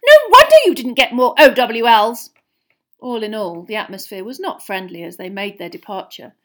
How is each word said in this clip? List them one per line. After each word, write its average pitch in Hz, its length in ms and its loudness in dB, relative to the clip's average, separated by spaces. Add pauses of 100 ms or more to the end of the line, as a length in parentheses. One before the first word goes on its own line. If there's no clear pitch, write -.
No 554 80 6 (160)
wonder 587 260 6 (100)
you 370 100 2
didn't 240 200 -10
get 240 180 -2
more 247 240 0
O 262 160 6
W 233 340 -4
Ls. 226 440 0 (680)
All 240 240 -10
in 214 100 -10
all, 180 300 -10
the 196 120 -14
atmosphere 196 480 -12
was 240 160 -16
not - 260 -12
friendly 185 380 -12
as 175 140 -16
they 185 120 -16
made 196 280 -12
their 175 120 -14
departure. - 640 -18 (120)